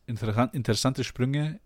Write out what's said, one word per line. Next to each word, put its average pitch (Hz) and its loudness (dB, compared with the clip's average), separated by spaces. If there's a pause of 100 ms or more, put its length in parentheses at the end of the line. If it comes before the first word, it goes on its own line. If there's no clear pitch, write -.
interessan-, 117 0
interessante 131 0
Sprünge 147 -2